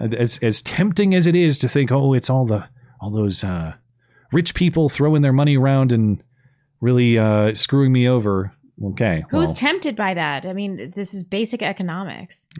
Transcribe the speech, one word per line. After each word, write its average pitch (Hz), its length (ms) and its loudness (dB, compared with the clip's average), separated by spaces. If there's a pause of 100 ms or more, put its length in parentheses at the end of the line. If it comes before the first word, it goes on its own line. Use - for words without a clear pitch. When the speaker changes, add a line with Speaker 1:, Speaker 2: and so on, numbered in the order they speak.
(180)
Speaker 1:
as, 120 240 0
as 110 180 0
tempting 190 540 0
as 175 120 4
it 175 100 4
is 160 220 2
to 127 100 0
think, 135 240 0
Oh, 139 220 2
it's 123 140 0
all 131 180 2
the, 107 220 -2 (320)
all 104 100 -10
those, 104 340 -2
uh, 82 300 -6 (580)
rich 170 220 0
people 165 340 2
throwing 151 340 2
their 135 100 4
money 143 240 4
around 131 360 2
and 107 300 2 (580)
really, 120 380 4
uh, 107 360 2
screwing 139 380 2
me 123 160 4
over. 101 440 0 (300)
Okay, 95 480 -2
Speaker 2:
Who's - 200 0
Speaker 1:
well. 151 40 -4
Speaker 2:
tempted 311 400 -2
by 196 200 -4
that? 151 320 -6
I 185 80 -8
mean, 190 420 -8
this 202 180 -8
is 190 80 -10
basic 220 400 -6
economics. 185 880 -8 (120)